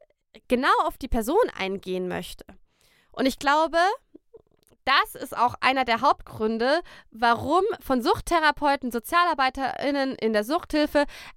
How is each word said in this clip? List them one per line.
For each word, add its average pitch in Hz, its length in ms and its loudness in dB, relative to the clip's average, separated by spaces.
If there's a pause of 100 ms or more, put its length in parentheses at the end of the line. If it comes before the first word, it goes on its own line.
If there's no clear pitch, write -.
(480)
genau 254 200 0 (160)
auf - 140 -6
die 262 100 -12
Person 240 280 -2 (200)
eingehen 185 520 -6
möchte. 180 360 -10 (680)
Und 254 140 -2
ich 262 120 0
glaube, 302 400 0 (1080)
das 302 300 2
ist - 220 -12
auch 240 240 2
einer 262 240 2
der 233 160 0
Hauptgründe, 240 800 0 (300)
warum 240 520 2 (180)
von 254 220 -2
Suchttherapeuten, 294 880 0
SozialarbeiterInnen 269 1300 -2
in 226 160 -2
der 214 100 2
Suchthilfe 294 640 0 (320)